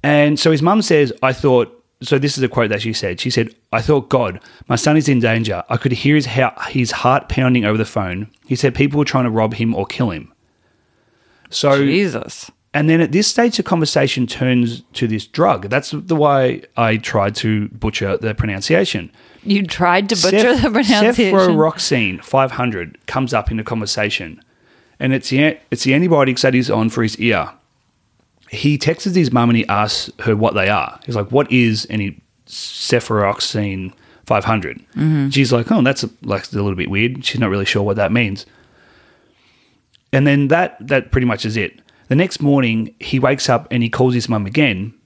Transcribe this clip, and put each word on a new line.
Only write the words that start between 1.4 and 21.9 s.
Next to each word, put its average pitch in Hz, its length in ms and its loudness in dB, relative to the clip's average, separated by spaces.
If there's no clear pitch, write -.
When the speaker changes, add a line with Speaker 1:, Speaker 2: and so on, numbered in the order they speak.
Speaker 1:
so 139 160 0
this 139 180 0
is 135 60 0
a 127 60 0
quote 117 200 0
that 104 140 -2
she 113 100 -4
said. 95 260 -4
She 127 120 -4
said, 113 240 -2
"I 110 80 0
thought, 143 280 0
God, 101 300 0
my 123 80 0
son 147 200 2
is 151 140 2
in 131 100 4
danger. 110 500 0
I 117 80 0
could 127 140 -2
hear 139 240 0
his 139 120 2
ha-, 120 420 -2
his 123 220 -2
heart - 380 0
pounding 127 360 2
over 107 140 2
the 110 60 0
phone. 98 440 -6
He 127 100 -2
said 131 200 0
people 143 240 2
were 147 60 2
trying 131 180 0
to 120 80 0
rob 110 240 0
him 113 180 0
or 98 140 -4
kill 117 240 -4
him." 80 200 -12
So 139 360 2
Speaker 2:
Jesus. 151 680 -2
Speaker 1:
And 151 160 2
then 160 120 4
at 151 120 0
this 202 140 2
stage, 240 300 0
the 208 60 -2
conversation 143 640 0
turns 123 540 0
to 123 140 -2
this 107 180 -4
drug. 101 440 0
That's 135 220 -2
the 160 260 -4
way 139 460 2
I 113 220 2
tried 104 400 -2
to 107 320 -2
butcher 104 480 -4
the 110 180 -4
pronunciation. 104 720 -2
Speaker 2:
You 202 220 0
tried 175 440 0
to 226 60 0
butcher 190 240 2
Speaker 1:
Ceph-, 226 40 0
Speaker 2:
the 262 80 2
pronunciation? 220 640 2
Speaker 1:
cefuroxime 156 920 2